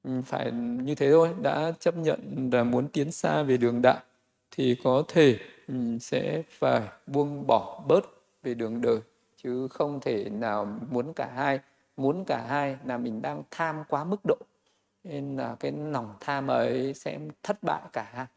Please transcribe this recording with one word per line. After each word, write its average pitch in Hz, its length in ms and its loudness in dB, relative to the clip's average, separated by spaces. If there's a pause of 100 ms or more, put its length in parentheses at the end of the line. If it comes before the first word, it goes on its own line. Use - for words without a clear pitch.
ừ, 131 220 -4
phải 131 260 -2
như 120 440 -4
thế 139 160 4
thôi, 165 180 8 (120)
đã 151 380 0
chấp 170 180 0
nhận 139 540 -2
là 123 120 4
muốn 123 240 2
tiến 151 240 -2
xa 156 320 0
về 131 140 4
đường 120 240 2
đạo 127 180 6 (520)
thì 127 320 2
có 135 240 4
thể 139 320 8 (280)
mình 120 320 -2
sẽ 147 500 -2
phải 127 320 2 (260)
buông 143 400 0
bỏ - 400 2
bớt 190 180 6 (380)
về 127 100 -4
đường 117 280 -4
đời, 117 180 4 (440)
chứ 127 240 -4
không 143 320 -2
thể 107 300 -2
nào 104 500 -4 (100)
muốn 127 240 -4
cả - 220 -6
hai. 143 240 -2 (380)
Muốn 151 280 0
cả 120 220 -4
hai 139 380 -2
là 123 120 -4
mình 117 240 -6
đang 147 300 -6
tham 156 380 -6
quá 147 140 -2
mức 196 200 -4
độ, 160 120 2 (680)
nên 139 340 -8
là 123 220 -6
cái 139 120 -4
lòng 143 480 -6
tham 139 280 -4
ấy 127 460 0
sẽ - 260 -10 (240)
thất 208 200 -4
bại 151 180 -2 (120)
cả 107 200 -6
hai. 127 120 -8 (120)